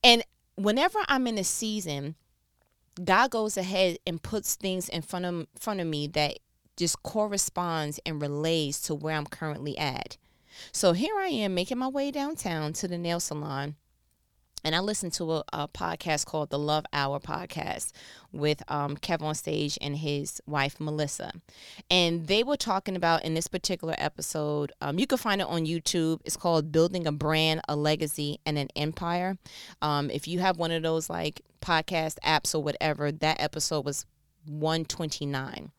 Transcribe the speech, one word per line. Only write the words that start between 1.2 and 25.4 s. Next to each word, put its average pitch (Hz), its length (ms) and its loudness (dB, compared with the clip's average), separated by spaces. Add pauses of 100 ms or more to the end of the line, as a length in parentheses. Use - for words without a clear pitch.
in 220 120 0
a 190 60 0
season, 165 720 -4 (840)
God 208 280 6
goes 214 260 0
ahead 185 500 2
and 165 160 -4
puts - 320 -2
things 185 340 -2
in 165 140 -4
front 180 240 -4
of, 175 200 -4 (120)
front 202 220 -4
of 165 60 -2
me 151 220 -2
that 151 300 0 (380)
just - 260 0
corresponds 175 1000 -2
and 156 160 -4
relays 147 600 0
to 156 120 -2
where 156 220 -2
I'm 147 100 -2
currently 147 520 -6
at. - 380 -4 (560)
So 180 200 6
here 311 240 0
I 381 120 0
am 208 260 0
making 190 240 -2
my 262 100 -2
way 277 220 -2
downtown 208 640 -2
to 185 140 -4
the 175 100 -4
nail 170 220 0
salon. 147 560 -4 (920)
And 156 80 2
I 170 40 4
listened 196 360 -2
to 160 160 -2
a, 160 220 0
a 147 160 -2
podcast 165 560 -2
called 151 240 -2
the 143 100 -2
Love 151 320 2
Hour 139 300 0
podcast - 720 -6 (400)
with, 147 300 0 (100)
um, 143 240 0
Kev 170 240 -2
on 151 140 0
Stage 151 480 -2
and 143 120 -2
his 147 520 -2
wife, 143 340 -2
Melissa. 151 520 -2 (580)
And 170 380 4
they 208 140 6
were 277 140 2
talking 196 400 0
about, 165 300 4
in 160 80 0
this 165 120 0
particular 170 520 -2
episode, 147 800 -2
um, 143 180 0
you 254 80 4
can 262 120 2
find 202 240 0